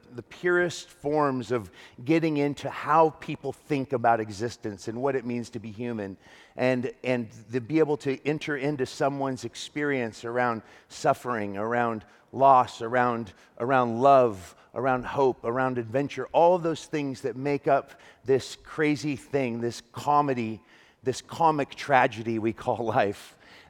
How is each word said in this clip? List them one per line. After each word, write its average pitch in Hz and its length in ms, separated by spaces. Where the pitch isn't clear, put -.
the 120 80
purest 175 680
forms 143 600
of 110 200
getting 160 320
into 143 320
how 156 420
people 139 320
think 135 400
about 117 280
existence 107 680
and 113 140
what 135 160
it 117 80
means 120 260
to 120 80
be 110 120
human, 107 460
and, 127 360
and 120 260
to 127 80
be 135 180
able 151 180
to 135 300
enter 151 300
into 139 280
someone's 139 600
experience 131 840
around 120 340
suffering, 117 680
around 113 480
loss, 127 500
around, 117 500
around 120 400
love, 123 560
around 123 300
hope, 131 400
around 127 340
adventure, 123 540
all 170 240
of 165 80
those 165 220
things 139 340
that 120 160
make 143 320
up 139 240
this 127 400
crazy 151 500
thing, 120 460
this 117 220
comedy, 123 680
this 123 160
comic 156 560
tragedy 117 640
we 110 120
call 117 320
<laughs> - 20
life. 107 500